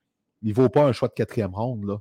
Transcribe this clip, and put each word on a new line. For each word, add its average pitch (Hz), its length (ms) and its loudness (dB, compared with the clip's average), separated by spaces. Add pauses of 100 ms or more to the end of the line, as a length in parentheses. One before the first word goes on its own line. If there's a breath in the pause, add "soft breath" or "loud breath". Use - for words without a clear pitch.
(440)
il 107 100 -2
vaut 127 160 4
pas 147 140 4
un 139 80 4
choix 120 160 -2
de - 80 -10
quatrième 101 400 -4
ronde, 110 300 -6
là. 101 160 -4